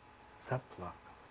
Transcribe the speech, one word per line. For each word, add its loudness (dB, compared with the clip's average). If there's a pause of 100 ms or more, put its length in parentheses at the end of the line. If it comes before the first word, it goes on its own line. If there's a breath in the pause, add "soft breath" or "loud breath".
(400)
заплакала. 4 (380)